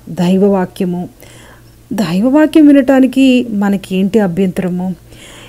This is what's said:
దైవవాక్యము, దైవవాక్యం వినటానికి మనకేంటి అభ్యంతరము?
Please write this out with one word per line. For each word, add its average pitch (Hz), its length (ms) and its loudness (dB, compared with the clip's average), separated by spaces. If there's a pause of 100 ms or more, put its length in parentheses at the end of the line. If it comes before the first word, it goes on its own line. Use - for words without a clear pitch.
(100)
దైవవాక్యము, 185 960 -2 (840)
దైవవాక్యం 254 720 2
వినటానికి 262 840 2
మనకేంటి 196 680 -2
అభ్యంతరము? 185 760 -4 (540)